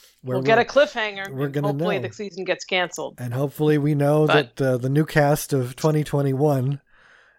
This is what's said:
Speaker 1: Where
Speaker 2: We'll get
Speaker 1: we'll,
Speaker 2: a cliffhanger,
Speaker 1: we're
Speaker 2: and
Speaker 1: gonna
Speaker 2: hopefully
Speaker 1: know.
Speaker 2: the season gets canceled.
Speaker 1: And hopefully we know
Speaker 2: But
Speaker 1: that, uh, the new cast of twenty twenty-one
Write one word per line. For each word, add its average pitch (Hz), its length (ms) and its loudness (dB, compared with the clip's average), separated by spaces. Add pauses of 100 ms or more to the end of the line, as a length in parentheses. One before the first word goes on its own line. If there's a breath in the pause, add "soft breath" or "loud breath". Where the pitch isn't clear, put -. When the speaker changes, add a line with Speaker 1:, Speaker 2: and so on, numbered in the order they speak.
(220 soft breath)
Speaker 1:
Where 127 140 -4
Speaker 2:
We'll 131 80 -2
get 226 140 4
Speaker 1:
we'll, 226 80 2
Speaker 2:
a 294 200 4
cliffhanger, 202 460 -6
Speaker 1:
we're 135 140 -4
Speaker 2:
and 139 80 -4
Speaker 1:
gonna 147 140 0
Speaker 2:
hopefully 170 300 -2
Speaker 1:
know. - 100 -6
Speaker 2:
the - 60 -16
season 190 300 -10
gets 180 220 -4
canceled. 170 520 -4
Speaker 1:
And 123 140 -8
hopefully 147 460 0
we 147 160 0
know 147 320 2
Speaker 2:
But 151 300 2
Speaker 1:
that, 131 180 0
uh, - 20 0
the 127 140 -2
new 147 160 2
cast 147 480 2
of 127 220 -2
twenty 151 280 0
twenty-one 139 760 0 (560 soft breath)